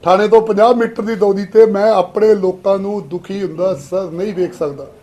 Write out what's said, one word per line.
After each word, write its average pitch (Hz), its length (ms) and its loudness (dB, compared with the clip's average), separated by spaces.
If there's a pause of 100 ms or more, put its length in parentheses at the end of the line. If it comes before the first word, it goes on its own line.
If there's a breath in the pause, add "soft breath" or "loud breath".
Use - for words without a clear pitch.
ਥਾਣੇ 190 240 2
ਤੋਂ 220 120 6
ਪੰਜਾਹ 220 340 2
ਮੀਟਰ 233 280 -4
ਦੀ 220 120 -4
ਦੂਰੀ 202 300 0
ਤੇ 220 220 4
ਮੈਂ 208 260 0
ਆਪਣੇ 208 420 2
ਲੋਕਾਂ 196 440 -2
ਨੂੰ 196 300 -8
ਦੁਖੀ 180 340 -8
ਹੁੰਦਾ 180 320 -4
ਸਰ 175 380 -8
ਨਹੀਂ 190 220 -6
ਵੇਖ 175 200 -4
ਸਕਦਾ। 147 320 -8 (160)